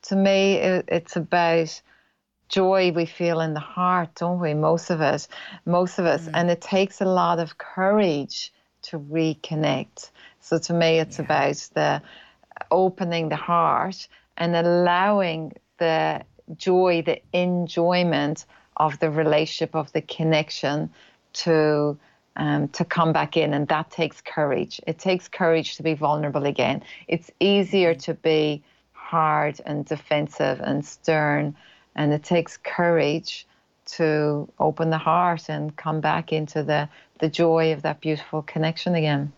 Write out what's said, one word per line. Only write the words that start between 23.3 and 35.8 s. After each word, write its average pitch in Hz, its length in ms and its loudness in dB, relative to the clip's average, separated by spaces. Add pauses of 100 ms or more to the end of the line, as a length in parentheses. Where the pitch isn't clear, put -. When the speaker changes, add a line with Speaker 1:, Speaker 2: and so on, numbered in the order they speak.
Speaker 1:
in. 151 180 2
And 143 140 -2
that 156 220 -2
takes - 320 -4
courage. - 640 -2
It 160 120 -6
takes 185 300 -2
courage 165 480 0
to 151 60 -14
be 160 120 0
vulnerable 147 520 0
again. 135 360 0 (240)
It's - 320 -4
easier 185 540 4
Speaker 2:
Mm-hmm. 147 80 -4
Speaker 1:
to 165 140 -6
be 151 480 0 (300)
hard 151 720 0
and 147 180 -4
defensive 147 760 -2
and 143 240 -2
stern. 147 720 0 (420)
And 147 160 2
it 147 100 0
takes 170 340 -2
courage 165 920 -2 (500)
to 151 520 0 (100)
open 160 320 0
the 160 80 0
heart 165 500 0
and 151 280 -6
come 156 240 -4